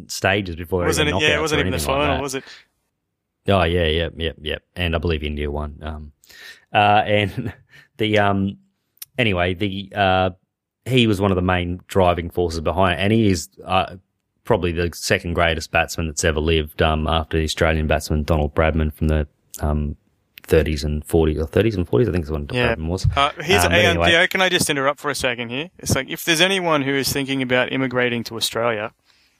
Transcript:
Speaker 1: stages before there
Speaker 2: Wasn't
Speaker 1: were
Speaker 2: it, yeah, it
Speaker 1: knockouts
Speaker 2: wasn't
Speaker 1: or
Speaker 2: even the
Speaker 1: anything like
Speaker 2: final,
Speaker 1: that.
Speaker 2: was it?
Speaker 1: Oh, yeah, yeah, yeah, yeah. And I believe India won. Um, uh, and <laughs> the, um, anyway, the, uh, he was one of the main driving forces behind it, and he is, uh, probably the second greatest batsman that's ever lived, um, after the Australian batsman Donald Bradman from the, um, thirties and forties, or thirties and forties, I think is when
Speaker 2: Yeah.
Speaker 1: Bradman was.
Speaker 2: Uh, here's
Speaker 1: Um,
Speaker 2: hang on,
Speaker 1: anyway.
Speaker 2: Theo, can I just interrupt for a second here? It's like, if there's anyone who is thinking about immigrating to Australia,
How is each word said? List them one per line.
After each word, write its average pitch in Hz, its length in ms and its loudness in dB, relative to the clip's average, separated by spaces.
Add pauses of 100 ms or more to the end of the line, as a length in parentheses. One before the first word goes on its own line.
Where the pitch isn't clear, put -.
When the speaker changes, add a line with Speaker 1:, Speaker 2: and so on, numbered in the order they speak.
Speaker 1:
stages 95 480 -2
before 87 240 -4
there 87 80 0
Speaker 2:
Wasn't 151 240 0
Speaker 1:
were - 60 -2
Speaker 2:
it, - 40 0
yeah, 151 60 2
it 151 100 2
Speaker 1:
knockouts 147 40 -2
Speaker 2:
wasn't 156 160 -2
Speaker 1:
or 143 40 0
Speaker 2:
even - 100 0
the - 40 -2
Speaker 1:
anything 76 160 -2
like 139 100 0
Speaker 2:
final, 147 140 0
Speaker 1:
that. - 80 -4
Speaker 2:
was 135 120 -6
it? 135 80 -6 (1040)
Speaker 1:
Oh, 98 140 6
yeah, 85 220 2
yeah, 80 320 0
yeah, 80 140 -4 (100)
yeah. 73 140 -6 (200)
And 85 200 -2
I - 20 0
believe 80 240 -2
India 73 300 -4
won. 73 320 -8
Um, 76 280 -12 (600)
uh, 104 320 4
and 104 480 -2 (220)
<laughs> - 220 -20
the, 107 220 0
um, 98 380 0 (640)
anyway, 92 340 2
the, 98 420 -6
uh, 92 340 2 (560)
he 123 200 4
was 104 160 2
one 101 100 4
of 95 40 2
the 90 80 0
main 90 440 -2
driving 87 440 2
forces 82 300 -2
behind 85 380 0
it, 90 40 0
and 101 100 2
he 113 160 4
is, 90 200 -2 (160)
uh, 92 320 -2 (480)
probably 90 260 0
the 85 240 -2
second 90 380 -2
greatest 82 380 0
batsman 82 360 0
that's - 160 -6
ever 80 160 2
lived, 78 420 0
um, 78 260 2
after 78 300 0
the 80 60 2
Australian 80 420 2
batsman 76 380 0
Donald 76 320 0
Bradman 78 380 2
from 78 160 -2
the, 78 180 0 (320)
um, 73 380 -2 (480)
thirties 76 380 2
and 76 220 -4
forties, 78 340 2
or 78 60 -4
thirties 104 280 2
and 90 140 -4
forties, 120 220 2
I - 20 -4
think 82 140 -2
is 76 60 -10
when 76 200 -6
Speaker 2:
Yeah. 120 240 0
Speaker 1:
Bradman 80 140 -6
was. 92 260 -2
Speaker 2:
Uh, 143 240 0
here's 175 240 2
Speaker 1:
Um, 175 80 2
Speaker 2:
hang 175 140 4
on, 175 60 4
Speaker 1:
anyway. 170 180 2
Speaker 2:
Theo, 170 180 4
can 190 140 -2
I 185 80 2
just 175 200 0
interrupt 143 300 0
for 147 100 -4
a 135 60 -4
second 120 320 -4
here? 135 220 -8 (100)
It's - 160 -2
like, 135 140 -4
if 156 160 -8
there's 165 160 2
anyone 175 400 2
who 135 120 -2
is 135 200 -2
thinking 135 280 -4
about 127 300 2
immigrating 123 540 -2
to 117 100 -12
Australia, 113 560 -4 (480)